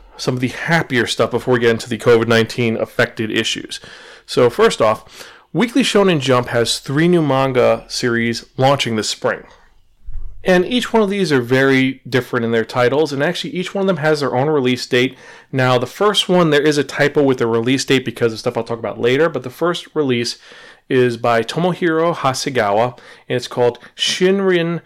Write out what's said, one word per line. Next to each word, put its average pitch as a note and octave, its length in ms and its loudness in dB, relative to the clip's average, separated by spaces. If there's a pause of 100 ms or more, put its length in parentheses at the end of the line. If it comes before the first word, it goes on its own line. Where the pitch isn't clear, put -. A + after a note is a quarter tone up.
(180)
some - 160 -4
of B2+ 80 -4
the B2 80 0
happier C3 580 -2
stuff A2 240 -2
before B2 220 -2
we A#2 80 0
get A#2 80 4
into A2+ 180 -2
the A#2 100 -6
covid A2+ 300 4
nineteen A2+ 480 0
affected A2 560 -4
issues. - 480 -6 (460)
So B2 240 2
first G3+ 320 0
off, - 480 -2 (240)
Weekly A#3 300 0
Shonen F#3+ 360 2
Jump B2+ 300 0
has A#2 300 -2
three D3+ 280 0
new F3 140 4
manga C3 640 2
series A#2 600 -4 (100)
launching C3 400 2
this G#2 120 -4
spring. - 360 -4 (960)
And F3+ 240 2
each A#3+ 280 -2
one A3 100 2
of G3 60 0
these F#3+ 240 0
are B2+ 80 2
very C3 640 2
different B2 380 -2
in A#2 60 -2
their A2+ 140 0
titles, C3+ 460 0
and C#3 100 -4
actually E3+ 300 -4
each F3+ 240 -8
one G3 80 -2
of G3 40 0
them F#3 100 0
has D3+ 220 0
their B2+ 160 -2
own C3 140 2
release B2+ 360 0
date. C3 320 0 (340)
Now, B2+ 260 2
the A#2+ 80 0
first G3+ 440 0
one, F3+ 200 4
there C#3+ 120 4
is D3 160 2
a C#3 60 2
typo C#3+ 400 0
with C3+ 160 2
the A#2+ 80 0
release A#2 360 0
date C3 220 0
because A#2 260 -2
of G#2+ 80 -10
stuff - 160 -6
I'll A#2 80 -2
talk A#2 160 -8
about A2 220 -6
later, C3 260 2
but C3+ 160 -6
the B2+ 60 -12
first F3 440 -4
release B2+ 440 -2 (520)
is B2 280 2
by A#2 260 2
Tomohiro E3 720 -2
Hasegawa, B2 800 0 (300)
and B2+ 80 -4
it's B2 140 -6
called A#2+ 300 0 (180)
Shinrin F3+ 880 0